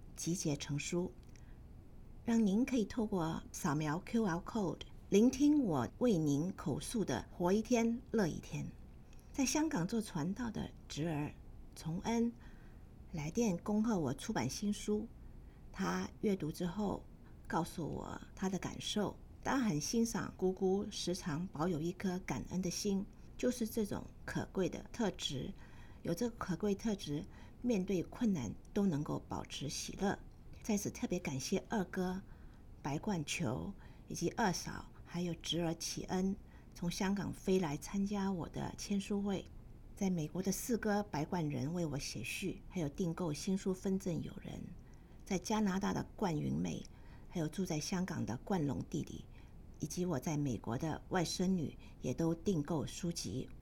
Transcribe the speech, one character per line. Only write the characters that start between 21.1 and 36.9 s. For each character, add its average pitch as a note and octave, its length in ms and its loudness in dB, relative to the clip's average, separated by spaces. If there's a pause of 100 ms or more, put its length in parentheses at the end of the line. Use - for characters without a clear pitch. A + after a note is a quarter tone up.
常 F3 320 -2
保 D3+ 200 0
有 F3 140 2
一 E3+ 120 0
颗 F#3 340 -2
感 - 240 -2
恩 F3 100 0
的 F#3 80 0
心， G3 340 0 (360)
就 B3 120 4
是 A#3+ 160 0
这 G#3+ 200 0
种 - 200 -4 (200)
可 - 260 -2
贵 F#3 160 4
的 - 240 -6
特 G#3+ 200 0
质 - 380 -4 (520)
有 E3+ 120 0
这 A#3 140 0
个 A#3 80 -10
可 - 200 -2
贵 G#3 180 2
特 G#3 200 0
质， D#3 300 -2 (360)
面 A3 240 2
对 F#3+ 200 2
困 - 280 0
难 A#2+ 200 0 (200)
都 G3+ 140 4
能 D3 160 4
够 D3 260 -2
保 - 160 -4
持 - 240 -6
喜 - 320 -6
乐。 G3 180 2 (440)
在 G#3 140 2
此 - 140 -2
特 - 160 -6
别 F3+ 120 0
感 D3+ 200 -2
谢 - 300 0
二 G#3+ 160 2
哥 F#3 380 -2 (600)
白 D3 160 0
冠 F3 260 0
球 D#3+ 480 0 (360)
以 - 60 -6
及 E3+ 160 2
二 G#3 220 4
嫂， - 320 -6 (200)
还 F3 180 -4
有 E3+ 120 0
侄 - 280 -2
儿 E3 120 2
启 - 300 -4
恩 F#3+ 320 2 (380)
从 F3 160 -2